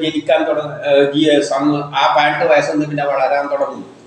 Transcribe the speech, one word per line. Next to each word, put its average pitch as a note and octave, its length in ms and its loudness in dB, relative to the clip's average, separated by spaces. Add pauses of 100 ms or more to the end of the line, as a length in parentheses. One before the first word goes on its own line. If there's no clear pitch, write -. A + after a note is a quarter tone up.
ജനിക്കാൻ D#3 400 0
തുടങ്ങും. D3 320 -4 (140)
ഏഹ്, C#3 240 6
ജീ-, D3 280 4
സം-, C#3+ 420 -2 (180)
ആ - 20 2 (120)
പതിനെട്ട് D3+ 300 0
വയസ്സൊന്നും D3+ 440 2
പിന്നെ C#3+ 160 -2
വളരാൻ C#3 420 0
തുടങ്ങും. C3+ 380 -4 (220)